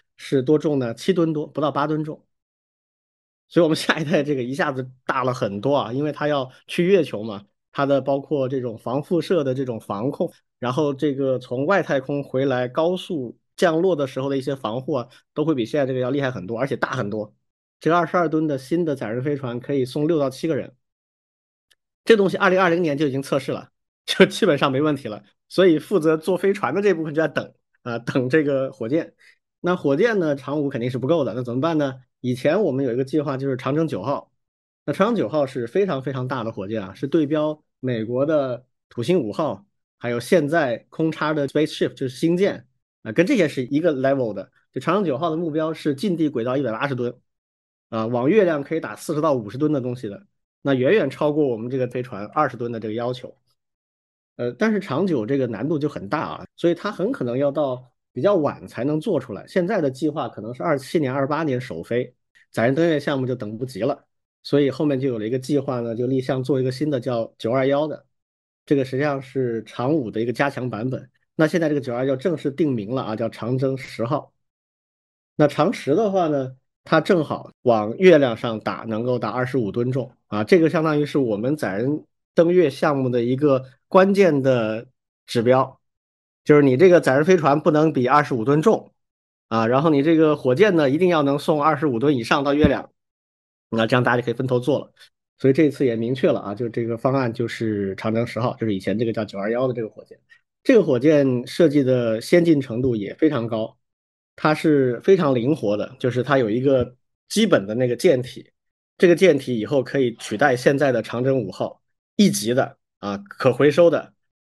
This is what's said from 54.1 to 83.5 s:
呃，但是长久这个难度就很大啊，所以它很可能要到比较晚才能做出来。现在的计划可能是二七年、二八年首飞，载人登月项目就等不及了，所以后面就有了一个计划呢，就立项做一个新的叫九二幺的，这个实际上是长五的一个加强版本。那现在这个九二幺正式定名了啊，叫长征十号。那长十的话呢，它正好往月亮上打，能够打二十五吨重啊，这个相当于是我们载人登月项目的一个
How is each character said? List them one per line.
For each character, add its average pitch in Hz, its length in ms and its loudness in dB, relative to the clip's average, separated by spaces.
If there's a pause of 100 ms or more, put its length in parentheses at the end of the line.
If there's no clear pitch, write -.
呃， 120 160 -4
但 214 200 0
是 208 80 0
长 175 260 -2
久 143 180 0
这 135 140 -2
个 131 80 0
难 113 220 -6
度 160 100 -2
就 147 100 -2
很 98 200 -10
大 147 120 -2
啊， 90 240 -8 (120)
所 - 120 0
以 170 60 2
它 202 160 -8
很 208 220 -4
可 202 120 -6
能 120 140 -4
要 143 120 0
到 135 400 -4 (220)
比 127 100 -8
较 202 140 4
晚 135 320 -2
才 120 160 -6
能 151 160 -2
做 165 180 -2
出 127 140 -8
来。 95 160 -12
现 180 180 0
在 202 140 -2
的 139 100 0
计 131 180 -4
划 151 200 -6
可 - 120 -14
能 117 140 -10
是 - 80 -12
二 165 160 0
七 131 220 -4
年、 131 120 -2
二 139 140 0
八 151 160 -2
年 131 180 -2
首 87 220 -10
飞， 123 320 -4 (380)
载 117 140 0
人 135 80 2
登 160 120 2
月 156 140 2
项 143 180 -2
目 131 80 -2
就 127 80 -2
等 110 240 -10
不 123 80 -6
及 110 140 -10
了， 127 260 -4 (380)
所 147 160 2
以 139 100 2
后 143 140 -4
面 139 160 0
就 139 80 -2
有 120 100 -4
了 104 80 -6
一 113 40 -4
个 131 80 -2
计 135 200 -2
划 131 220 -4
呢， 117 120 -4
就 117 140 -4
立 131 140 0
项 131 200 -2
做 131 200 0
一 - 20 0
个 127 80 0
新 139 180 -4
的 139 120 -2
叫 117 360 -4
九 113 140 -4
二 131 160 2
幺 143 220 2
的， - 180 -12 (580)
这 147 120 2
个 135 80 2
实 131 120 -6
际 135 60 0
上 143 180 -2
是 120 440 -4
长 127 280 -2
五 143 160 0
的 98 120 -4
一 113 40 0
个 120 80 -4
加 143 160 0
强 127 220 -6
版 113 180 -6
本。 - 220 -8 (240)
那 156 120 2
现 165 140 0
在 160 80 0
这 151 60 0
个 143 60 0
九 127 120 -8
二 123 140 -2
幺 139 80 0
正 156 240 -2
式 - 120 -4
定 143 220 0
名 110 220 -4
了 131 80 -2
啊， 107 140 -6
叫 113 120 -4
长 123 300 -4
征 135 180 -2
十 - 280 -8
号。 139 280 -4 (1040)
那 151 140 4
长 151 240 2
十 143 240 -2
的 208 160 0
话 185 160 0
呢， 135 280 -4 (320)
它 160 140 4
正 175 200 2
好 123 280 -8 (140)
往 113 340 2
月 185 180 8
亮 131 180 4
上 110 260 -6
打， 104 280 -8
能 110 160 -4
够 123 140 -2
打 110 100 -2
二 123 160 -2
十 131 140 -2
五 104 120 -2
吨 120 220 -2
重 131 180 -4 (180)
啊， 107 140 -2
这 180 160 6
个 160 120 4
相 160 120 0
当 156 160 2
于 147 60 2
是 147 140 -2
我 117 180 0
们 123 180 -2
载 101 220 -4
人 131 260 -2 (320)
登 170 160 4
月 175 200 4
项 147 260 -2
目 131 140 0
的 120 120 0
一 123 140 0
个 135 260 2 (260)